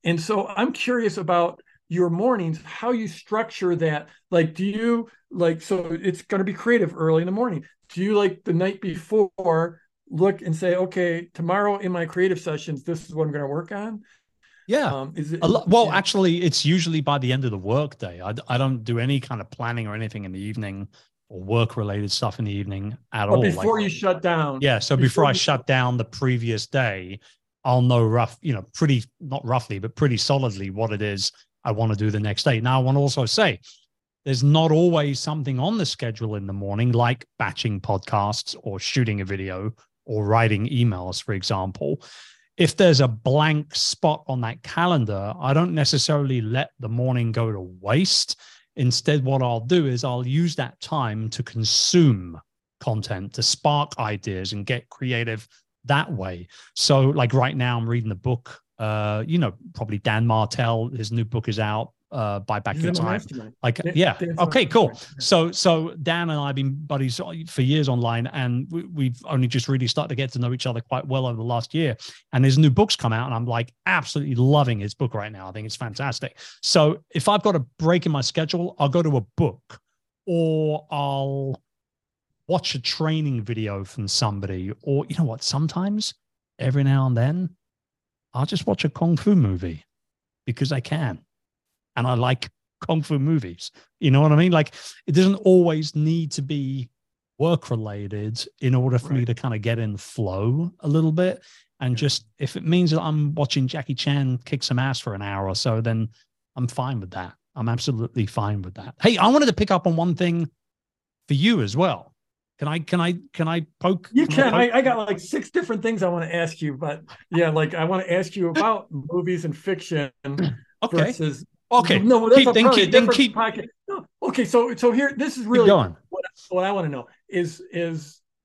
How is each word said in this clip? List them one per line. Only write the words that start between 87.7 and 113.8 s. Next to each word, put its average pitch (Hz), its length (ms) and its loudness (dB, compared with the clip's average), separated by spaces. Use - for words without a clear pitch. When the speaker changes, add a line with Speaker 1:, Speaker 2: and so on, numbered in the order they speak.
Speaker 2:
I'll 131 120 -2
just - 200 -4
watch 196 200 0
a 147 40 2
Kung 170 280 2
Fu 202 180 4
movie 90 480 0
because 135 260 -2
I 135 80 -2
can. 139 400 -4
And 120 100 0
I 127 60 2
like 123 360 0
Kung 160 220 0
Fu 147 180 0
movies. 135 520 -2
You 156 100 4
know 135 120 8
what 151 100 6
I 151 60 8
mean? 175 160 6
Like, 156 200 4
it 180 60 -2
doesn't 185 240 6
always 170 640 4
need 156 340 0
to 147 100 -6
be 135 480 -4
work 160 300 2
related 107 720 -6
in 127 120 2
order 127 260 4
for 123 120 -6
me 131 80 2
Speaker 1:
Right. 120 80 0
Speaker 2:
to 117 60 0
kinda 117 260 -4
get 113 200 -2
in 107 120 -2
the 101 60 -6
flow 113 800 -2
a - 80 -6
little 160 240 2
bit. 180 320 -2
And 127 100 0
Speaker 1:
Yeah. 120 60 -2
Speaker 2:
just, - 280 -2
if 143 160 -6
it 170 80 -8
means 170 280 2
that 156 100 2
I'm 151 340 -2
watching 139 320 0
Jackie 139 280 -6
Chan 135 500 0
kick 135 180 -4
some 127 160 0
ass 131 200 -2
for 110 140 -8
an 98 80 -8
hour 98 280 -4
or 95 60 -2
so, 113 260 0
then 113 260 0
I'm 123 140 -2
fine 127 320 -6
with 92 100 -12
that. 90 220 -10
I'm 117 140 -4
absolutely 117 600 -2
fine 104 340 -4
with 92 140 -12
that. - 260 -16
Hey, 233 160 0
I 185 100 4
wanted 285 200 4
to 208 60 2
pick 202 180 -2
up 185 160 0
on 165 100 0
one 170 180 0
thing 170 340 -2
for 147 60 0
you 175 280 2
as 101 140 -2
well. 151 320 0
Can 147 80 -4
I, 156 100 -4
can 170 240 -2
I, 175 160 0
can 160 140 -2
I 165 180 -2
poke? 185 340 -2